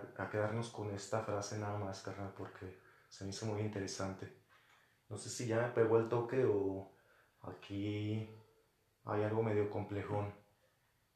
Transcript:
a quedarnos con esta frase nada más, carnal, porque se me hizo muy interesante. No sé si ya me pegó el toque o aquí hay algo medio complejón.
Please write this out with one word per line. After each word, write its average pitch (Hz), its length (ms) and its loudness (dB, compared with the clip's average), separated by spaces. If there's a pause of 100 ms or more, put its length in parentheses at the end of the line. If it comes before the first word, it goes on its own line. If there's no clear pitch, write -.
(160)
a 95 140 -4
quedarnos 107 400 0
con 104 200 -4
esta 110 320 -2
frase 104 360 -2
nada 104 200 -2
más, 95 240 -4
carnal, 98 340 -6
porque 92 420 -10 (300)
se - 160 -12
me 98 60 -4
hizo 110 160 -4
muy 104 140 0
interesante. 98 720 -4 (760)
No 110 80 -6
sé 110 140 -8
si 123 160 -4
ya 113 160 4
me 120 60 2
pegó 113 300 6
el 113 100 4
toque 120 360 4
o 98 480 2 (500)
aquí 104 840 -2 (760)
hay 104 180 2
algo 107 200 4
medio 104 280 4
complejón. 101 640 -2 (800)